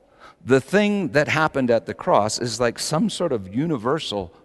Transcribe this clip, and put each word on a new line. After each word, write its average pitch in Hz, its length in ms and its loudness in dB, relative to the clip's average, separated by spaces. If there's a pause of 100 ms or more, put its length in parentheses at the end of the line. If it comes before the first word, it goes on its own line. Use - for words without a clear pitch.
(440)
the 127 180 4
thing 202 480 0
that 139 180 2
happened 135 420 0
at 113 160 2
the 104 80 -8
cross 110 460 2
is 117 220 -4
like 120 180 0
some 185 300 0
sort 170 240 -2
of 95 200 -6
universal 127 800 -2 (120)